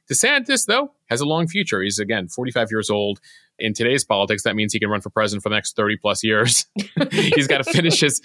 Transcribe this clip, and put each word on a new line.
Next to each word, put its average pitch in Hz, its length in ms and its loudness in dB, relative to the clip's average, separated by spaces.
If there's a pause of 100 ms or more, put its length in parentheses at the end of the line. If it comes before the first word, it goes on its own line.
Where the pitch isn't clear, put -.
DeSantis, 262 580 0
though, 262 260 0 (180)
has 123 100 0
a 143 60 -2
long 160 220 0
future. - 340 -2
He's, 98 160 -2
again, 101 300 -4
forty-five 120 420 -2
years 110 180 -2
old. 104 320 -2 (380)
In 107 160 -2
today's 123 300 0
politics, 101 400 0
that 107 120 0
means 107 160 -2
he 113 60 -2
can 104 100 0
run 104 140 -2
for 101 80 -12
president 104 320 0
for 107 80 -2
the 107 40 2
next - 220 -4
thirty 107 220 0
plus 104 260 -2
years. 110 400 2 (240)
<laughs> 269 240 -2
He's - 340 2
gotta 139 180 0
finish 165 360 2
his 147 240 2